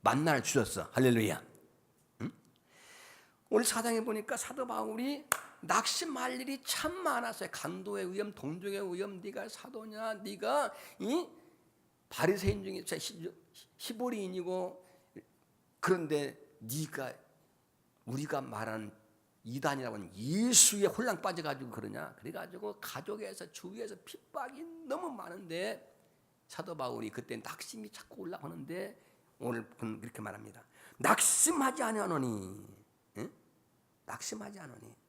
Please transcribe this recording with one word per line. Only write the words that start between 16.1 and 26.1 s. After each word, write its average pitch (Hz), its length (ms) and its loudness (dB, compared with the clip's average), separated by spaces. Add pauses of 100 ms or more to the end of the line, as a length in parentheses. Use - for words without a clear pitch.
네가 131 520 -4 (920)
우리가 139 380 -2
말한 110 500 -4 (500)
이단이라고 127 540 0
하는 92 180 -10
예수의 196 720 6
혼란 214 340 2
빠져가지고 151 500 -2
그러냐? 110 500 -6
그래가지고 180 600 -8
가족에서 202 680 -8
주위에서 214 540 -10
핍박이 277 580 -10 (240)
너무 320 240 -2
많은데 185 800 -6 (540)